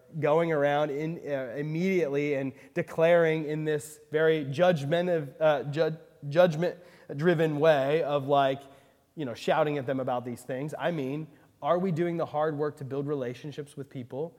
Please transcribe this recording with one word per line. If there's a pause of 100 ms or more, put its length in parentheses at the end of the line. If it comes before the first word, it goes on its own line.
(200)
going
around
in, (100)
uh,
immediately
and (200)
declaring
in
this (100)
very
judgment
of, (100)
uh,
ju-, (320)
judgment-driven
way
of,
like, (540)
you
know,
shouting
at
them
about
these
things.
I
mean, (340)
are
we
doing
the
hard
work
to
build
relationships
with
people,